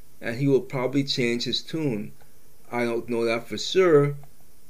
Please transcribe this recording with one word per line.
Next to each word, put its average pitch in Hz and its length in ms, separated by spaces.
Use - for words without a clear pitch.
and 117 160
he 139 100
will 135 140
probably 131 420
change 120 400
his 120 200
tune. 127 480
I 120 140
don't 117 240
know 117 160
that 113 220
for 110 100
sure, 147 580